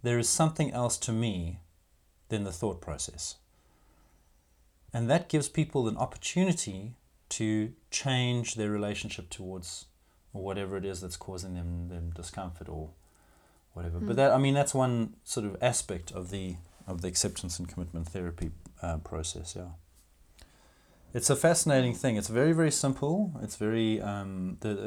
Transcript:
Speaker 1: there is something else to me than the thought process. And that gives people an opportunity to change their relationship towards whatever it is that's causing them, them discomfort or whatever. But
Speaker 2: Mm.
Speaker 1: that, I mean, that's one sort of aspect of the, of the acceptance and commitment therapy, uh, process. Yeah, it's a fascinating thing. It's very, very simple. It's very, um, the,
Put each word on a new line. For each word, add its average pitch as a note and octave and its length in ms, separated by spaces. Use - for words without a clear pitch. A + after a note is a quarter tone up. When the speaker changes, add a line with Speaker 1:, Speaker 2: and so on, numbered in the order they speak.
Speaker 1:
there A#2+ 160
is A#2+ 80
something D#3+ 460
else A#2+ 240
to - 160
me F#2+ 460
than G#2 160
the F#2+ 60
thought F#2 300
process. - 540
And A#2 160
that E3+ 200
gives D3 180
people C#3+ 400
an A2 100
opportunity A#2+ 1000
to A2 440
change B2 640
their G#2+ 140
relationship G#2 600
towards F#2 560
whatever G2 440
it F#2 80
is F#2+ 160
that's F2 160
causing F#2 360
them, F2 360
them E2+ 240
discomfort F2 540
or D#2 220
whatever. F2 260
But - 140
Speaker 2:
Mm. - 40
Speaker 1:
that, C3+ 140
I B2+ 60
mean, C#3 160
that's C#3+ 200
one B2 500
sort A2+ 220
of G2 160
aspect G#2 500
of F2+ 180
the, F#2 280
of F2+ 140
the F2+ 60
acceptance F2+ 520
and F2+ 100
commitment E2+ 400
therapy, E2+ 420
uh, E2+ 160
process. E2 580
Yeah, F2+ 140
it's A#2+ 160
a C#3 60
fascinating C3+ 580
thing. A#2 240
It's G2+ 100
very, B2 240
very D#3+ 200
simple. D3 680
It's G#2 140
very, A2 460
um, G2 580
the, A2 120